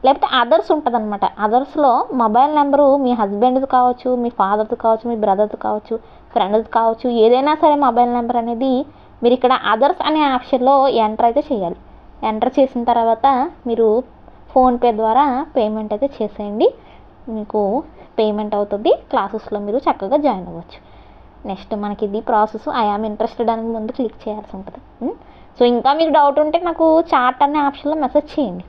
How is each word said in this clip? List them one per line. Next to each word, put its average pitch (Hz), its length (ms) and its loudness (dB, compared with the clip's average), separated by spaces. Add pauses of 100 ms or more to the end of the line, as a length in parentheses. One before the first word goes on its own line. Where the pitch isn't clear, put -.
లేకపోతే 277 220 2 (120)
others 277 340 2
ఉంటుందన్నమాట. 220 500 -2 (200)
అదర్స్లో 262 480 2 (280)
mobile 240 380 2
number 285 260 4 (200)
మీ 247 160 0
హస్బెండ్ది 247 560 0
కావచ్చు, 247 340 0 (140)
మీ 233 40 -2 (120)
ఫాదర్ది 214 440 0
కావచ్చు, 226 280 0
మీ 233 120 -4
బ్రదర్ది 208 400 0
కావచ్చు, 214 300 -4 (400)
ఫ్రెండ్ది 214 420 0
కావచ్చు, 226 300 0 (180)
ఏదైనా 262 380 4
సరే 302 140 4 (100)
mobile 240 320 2
number 240 240 -2
అనేది 233 280 -2 (520)
మీరు 240 160 4
ఇక్కడ 254 160 2 (180)
others 269 380 0
అనే 311 100 0 (160)
ఆప్షన్లో 254 400 2 (300)
enter 220 240 0
అయితే 277 200 0
చేయాలి. 185 280 -4 (520)
Enter 220 280 -2
చేసిన 262 240 0 (100)
తర్వాత 226 340 2 (440)
మీరు 226 180 2 (640)
PhonePe 247 480 4
ద్వారా 226 260 2 (300)
payment 214 400 -2
అయితే 196 220 -2
చేసేయండి, 214 500 -2 (680)
మీకు 214 240 -4 (580)
payment 214 400 -2
అవుతుంది. 208 340 -2 (180)
క్లాసెస్లో 208 560 -4
మీరు 214 120 -4 (100)
చక్కగా 233 280 -2 (100)
join 190 260 -2
అవ్వచ్చు. 170 260 -18 (720)
Next 190 220 -10 (100)
మనకి 208 240 -6
ఇది 202 140 -4 (100)
process, 214 400 -2 (140)
I 208 100 0
am 208 160 -4
interested 214 420 -4
అని 226 240 -6
ముందు 220 220 -8
click 226 260 -4
చేయాల్సి 214 320 -12
ఉంటుంది. 190 240 -16 (240)
Hmm, 339 100 -6 (440)
so - 40 2 (120)
ఇంకా 240 240 0
మీకు 320 180 0
డౌట్ 285 300 4
ఉంటే 311 120 -2 (120)
నాకు 330 160 0 (260)
చాట్ 254 340 2
అనే 294 220 0
ఆప్షన్లో 294 280 -4 (100)
message 294 280 -2
చేయండి 180 340 -4